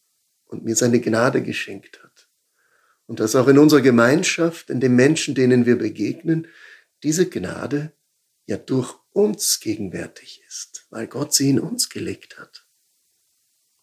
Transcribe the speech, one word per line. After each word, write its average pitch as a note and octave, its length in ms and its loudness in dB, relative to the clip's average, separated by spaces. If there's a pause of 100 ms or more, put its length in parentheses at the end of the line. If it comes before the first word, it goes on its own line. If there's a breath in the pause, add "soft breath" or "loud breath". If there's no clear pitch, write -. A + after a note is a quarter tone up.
(460)
und - 180 -16
mir A2+ 120 -4
seine A#2+ 240 2
Gnade A#2+ 440 0
geschenkt - 600 -12
hat. - 260 -20 (760)
Und A#2 140 -14
dass A2 160 -2
auch B2+ 120 4
in C#3 100 8
unserer D3 240 8
Gemeinschaft, C3+ 880 2
in C3+ 100 -4
den B2 160 2
Menschen, C#3+ 400 2
denen B2+ 300 2
wir A#2+ 120 2
begegnen, C3 680 -4 (560 loud breath)
diese D#3 260 0
Gnade B2 640 -8 (520)
ja G#2+ 120 -6
durch - 380 -4 (160)
uns - 480 -2
gegenwärtig F2 880 -10
ist, - 420 -20
weil A2+ 180 -12
Gott - 260 -8
sie C#3 160 0
in C3 100 2
uns - 300 -6
gelegt - 500 -12
hat. - 280 -20 (1160)